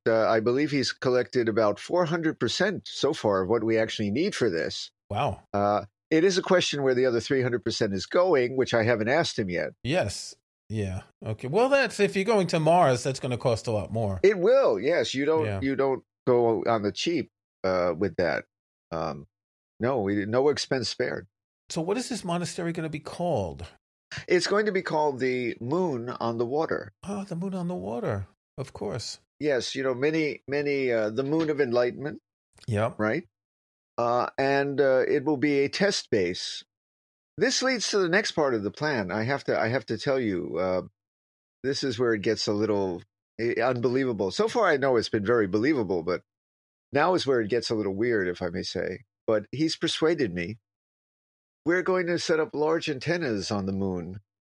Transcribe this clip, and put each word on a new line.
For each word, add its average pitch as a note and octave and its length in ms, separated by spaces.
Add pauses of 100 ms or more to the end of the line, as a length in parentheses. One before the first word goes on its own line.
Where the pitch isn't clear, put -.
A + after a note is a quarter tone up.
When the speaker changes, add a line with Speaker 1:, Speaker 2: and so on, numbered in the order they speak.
Speaker 1:
uh, A2+ 200
I A2+ 140
believe B2+ 280
he's C3 220
collected B2 560
about G#2 320
four F3 240
hundred D#3+ 340
percent E3 480
so - 280
far G2+ 280
of F2+ 80
what A2+ 140
we A2 140
actually A2 340
need E3 240
for A#2 140
this. D#2+ 420 (180)
Speaker 2:
Wow. A2 340 (100)
Speaker 1:
Uh, G2+ 320 (240)
it D#3+ 160
is F#3+ 120
a F3+ 40
question D#3+ 420
where C3 100
the C3 120
other C3 160
three C3+ 200
hundred A#2+ 220
percent A2 300
is F#2+ 120
going, C#3 520
which B2+ 160
I A2+ 100
haven't A2 240
asked D3 320
him G2+ 100
yet. D#2+ 200 (160)
Speaker 2:
Yes. C3 500 (320)
Yeah. G2 360 (220)
Okay. A2 220
Well, G#3+ 220
that's, C4+ 320
if G3 160
you're G3 80
going G3+ 220
to E3+ 120
Mars, D#3 440
that's C3 180
gonna B2 160
cost A#2 300
a A#2+ 40
lot G2 220
more. G2+ 280
Speaker 1:
It G#3 160
will. F#3 440
Yes. C#3 320
You C3+ 100
don't, D#3 220
Speaker 2:
Yeah. G2+ 160
Speaker 1:
you C3+ 160
don't C3+ 260 (240)
go A#2+ 400
on A2+ 140
the G2+ 100
cheap, E3 380 (340)
uh, F2+ 340
with F2+ 200
that. D#2 260 (480)
Um, D#2+ 360 (520)
no, B2 220
we, G2 240
no B2+ 240
expense C3 400
spared. - 380 (420)
Speaker 2:
So - 120
what F3+ 140
is B3 140
this G#3 160
monastery E3+ 480
gonna D#3+ 160
be D3+ 100
called? G2+ 640 (600)
Speaker 1:
It's F3 200
going G#3 180
to G#3 80
be F#3 80
called D3+ 380
the B2+ 420
Moon C3 480
on A#2 280
the A#2+ 80
Water. C#3 460 (160)
Speaker 2:
Oh, G3+ 160
the F#3+ 120
Moon F#3 180
on F3 160
the F3+ 60
Water. F3+ 520 (300)
Of C3+ 160
course. - 460 (200)
Speaker 1:
Yes, C3+ 340
you C3+ 100
know, C3 100
many, D3+ 560
many, C#3 420
uh, A2 200
the A#2+ 120
Moon D#3 260
of C#3+ 120
Enlightenment. B2 580 (480)
Speaker 2:
Yep. C#3+ 320
Speaker 1:
Right? A2 240 (720)
Uh, A#2+ 300 (100)
and, C#3 440
uh, C3 260
it C#3 160
will D3 140
be C#3+ 220
a C#3 100
test G3 420
base. F#2 500 (760)
This B3 260
leads B3+ 280
to G#3 80
the F#3 100
next G3+ 240
part C#3 200
of A2 100
the G2 80
plan. A#2+ 400
I G#2+ 120
have C3+ 220
to, A#2 120
I G2 120
have B2 160
to A2+ 120
tell C3+ 220
you, F2 400
uh, F#2 220 (840)
this C3+ 200
is B2+ 140
where A#2+ 160
it G#2 80
gets G#2+ 260
a A2+ 60
little, G2+ 480 (380)
eh, A#2 220
unbelievable. B2 720
So A3 180
far, A3 180
I D#3+ 80
know C3 220
it's G#2+ 100
been G#2+ 180
very A2+ 220
believable, G#2 560
but F2 180 (680)
now D#3 220
is E3+ 120
where B2+ 140
it A2 100
gets A#2 200
a A#2+ 60
little G2 200
weird, G#2+ 320
if F2+ 140
I F2+ 80
may F2+ 140
say. F2 420 (200)
But G#2+ 280
he's D#3+ 240
persuaded D#3 560
me. F2+ 240 (1080)
We're F3 200
going F#3 240
to E3+ 100
set D#3 220
up D#3 160
large D#3 340
antennas C3 640
on G2 160
the F#2+ 40
moon F#2+ 480 (380)